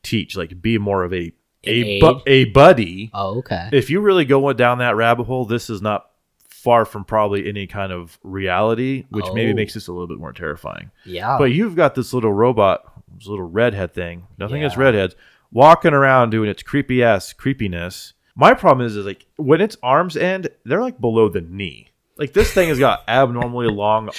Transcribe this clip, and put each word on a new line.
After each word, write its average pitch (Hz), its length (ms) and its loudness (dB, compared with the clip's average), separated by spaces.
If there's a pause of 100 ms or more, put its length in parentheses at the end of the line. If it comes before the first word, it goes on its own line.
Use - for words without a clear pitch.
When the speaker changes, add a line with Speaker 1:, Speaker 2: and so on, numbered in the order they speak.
Speaker 1:
teach, - 320 -4
like, 87 280 -10
be 113 160 0
more 101 260 -2
of 87 80 -6
a, 87 140 -4
Speaker 2:
An 85 60 -12 (320)
Speaker 1:
a 104 360 0
bu-, 135 260 4
Speaker 2:
aid? 135 220 4
Speaker 1:
a - 40 -8
buddy. 113 600 6
Speaker 2:
Oh, 101 280 -6
okay. 92 300 -8
Speaker 1:
If 139 200 0
you 175 100 0
really 190 240 2
go 139 300 2
down 123 240 2
that 123 180 0
rabbit 117 280 2
hole, 127 200 -4
this 113 240 -6
is 101 140 -8
not 104 260 -4 (400)
far 117 380 2
from 101 180 -12
probably 101 420 -2
any 101 200 -8
kind 95 260 -10
of 87 300 -14
reality, 110 880 -2
which 104 240 -6
maybe 113 180 0
Speaker 2:
Oh. 98 40 -2
Speaker 1:
makes 107 180 -4
this 107 140 -14
a 87 40 -10
little 87 160 -10
bit 85 100 -12
more 76 140 -14
terrifying. 73 580 -12 (140)
Speaker 2:
Yeah. 95 320 -6
Speaker 1:
But 127 160 2
you've 180 240 -2
got 156 180 2
this 127 200 -6
little 113 180 0
robot, 107 500 2 (320)
this 107 120 -20
little 101 180 -10
redhead 98 500 -4
thing, 87 320 -12 (120)
nothing 107 180 -8
against 147 200 -4
Speaker 2:
Yeah. 127 80 0
Speaker 1:
redheads, 104 300 2 (380)
walking 160 400 6
around 131 380 4
doing 110 200 0
its - 120 -8
creepy 131 420 -2
ass 104 300 0
creepiness. 92 800 -6 (200)
My - 180 6
problem 135 340 2
is, 110 100 -6
is, 101 100 -6
like, 98 180 -12 (120)
when 156 260 2
its 214 200 -4
arms 151 340 0
end, 180 320 -4 (160)
they're, 160 180 -2
like, 247 180 -8
below 113 300 2
the 92 100 -6
knee. 82 480 -12 (300)
Like, 135 160 -8
this 208 180 2
thing 180 160 2
has 143 100 -2
got 127 260 2
Speaker 2:
<laughs> - 40 -18
Speaker 1:
abnormally 120 600 0
long 107 500 0